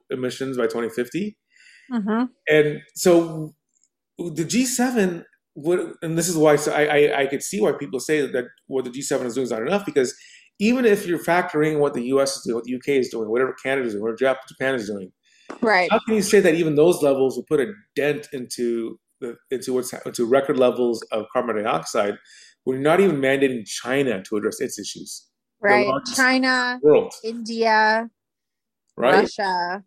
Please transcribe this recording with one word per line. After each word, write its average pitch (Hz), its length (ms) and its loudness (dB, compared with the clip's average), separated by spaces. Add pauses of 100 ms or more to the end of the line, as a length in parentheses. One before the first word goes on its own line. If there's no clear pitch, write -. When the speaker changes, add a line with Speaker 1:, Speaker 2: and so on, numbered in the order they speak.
(120)
Speaker 1:
emissions 127 440 -6
by 117 120 0
twenty 117 220 -4
fifty. 160 460 -6 (560)
Speaker 2:
Mm-hmm. 226 340 -2 (220)
Speaker 1:
And 151 340 2 (120)
so 165 600 2 (640)
the 165 260 -6
G 240 200 0
seven 240 600 -2 (300)
would, 170 480 -2
and 165 120 -4
this 165 140 -2
is 165 80 -2
why, 151 180 6
so 147 160 -2
I, 151 120 2
I, 147 380 2
I 139 40 2
could 135 160 -4
see - 180 -6
why 180 120 2
people 139 280 -6
say 151 280 0
that 127 180 -4 (220)
what 131 180 -4
the 123 60 -12
G 135 100 -10
seven 135 240 -2
is 117 80 -6
doing 127 120 -2
is 113 40 -6
not 113 140 -4
enough, 196 240 -2
because 139 280 0 (440)
even 240 260 2
if 196 220 4
you're 170 100 -2
factoring 156 600 0
what 143 160 2
the 120 80 -4
U 135 180 2
S 135 160 -2
is - 60 -14
doing, 120 140 -4
what 120 80 -6
the 123 80 -8
U 123 60 -6
K 139 200 2
is 120 100 0
doing, 113 180 -6
whatever 127 360 0
Canada 135 240 -2
is 110 60 -4
doing, 101 100 -6
whatever 117 320 0
Jap-, - 120 -18
Japan 135 280 -4
is 107 120 -6
doing, 98 240 -10 (500)
Speaker 2:
Right. 190 300 2
Speaker 1:
how 226 140 2
can 220 80 0
you 214 80 2
say 202 200 6
that 170 120 6
even 160 220 0
those 165 260 6
levels 131 340 2
will 123 140 -8
put 151 100 2
a 110 140 -2 (220)
dent 139 360 -2
into 117 680 -6 (200)
the, 120 160 -10 (140)
into 127 240 -4
what's 127 160 -2
ha-, - 160 -12
into 120 220 -2
record 135 300 2
levels 123 540 2
of 107 220 -4
carbon 120 220 -2
dioxide 110 580 -2 (520)
when 131 100 -2
you're 135 80 -4
not 165 160 4
even 175 200 4
mandating 135 460 0
China 123 560 -2
to 107 160 -6
address 101 240 -4
its 123 160 -6
issues? - 500 -14 (320)
The 208 100 0
Speaker 2:
Right. 208 180 4
Speaker 1:
largest 247 280 -4
Speaker 2:
China, 254 680 0
Speaker 1:
world. - 300 4 (100)
Speaker 2:
India, 226 880 0 (840)
Speaker 1:
Right? 143 260 4
Speaker 2:
Russia. 185 640 -4